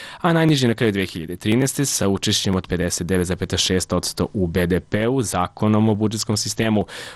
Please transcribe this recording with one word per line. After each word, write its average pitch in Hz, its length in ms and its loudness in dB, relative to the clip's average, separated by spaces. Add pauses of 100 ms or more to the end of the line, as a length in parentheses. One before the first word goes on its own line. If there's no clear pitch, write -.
(200)
a 170 120 2
najniži 156 360 4
na 113 60 4
kraju 110 180 2
dve 98 140 0
hiljade 87 300 -8
trinaeste 131 480 0
sa 104 240 0
učešćem 98 460 0
od 92 120 -2
pedeset 87 400 -2
devet 90 200 2
zarez 90 340 -2
sedam 90 400 0
posto - 320 -2
u 92 140 -2
B 87 200 0
D 87 140 2
P-u. 117 420 0
Zakonom 107 680 2
o 107 60 4
budžetskom 107 420 -2
sistemu 110 500 0 (280)